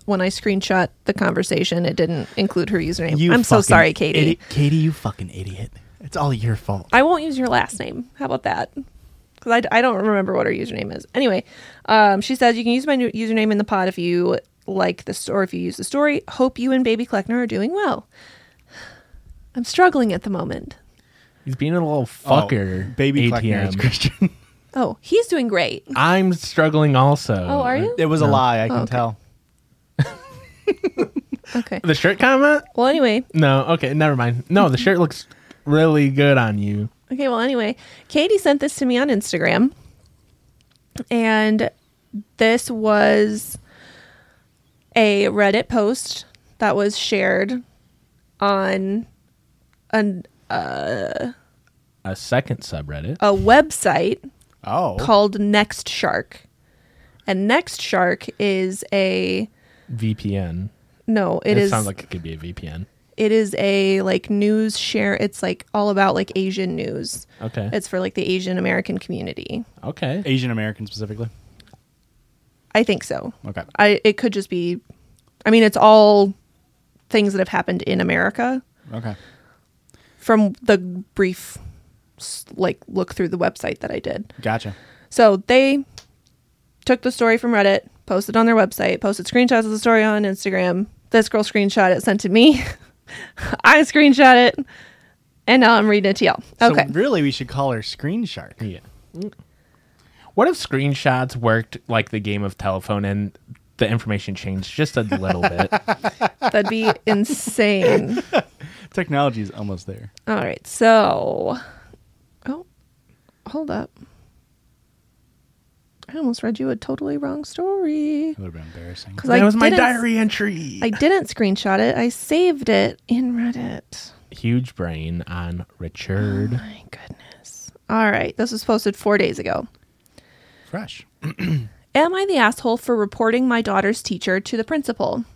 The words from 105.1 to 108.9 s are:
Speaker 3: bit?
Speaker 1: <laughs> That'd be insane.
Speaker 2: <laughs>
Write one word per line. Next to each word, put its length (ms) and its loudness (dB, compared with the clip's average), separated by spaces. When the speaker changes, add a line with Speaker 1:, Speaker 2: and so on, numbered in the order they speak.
Speaker 3:
bit? 280 -2
Speaker 1:
<laughs> 680 -4
That'd 280 0
be 220 0
insane. 1120 0
Speaker 2:
<laughs> 340 -20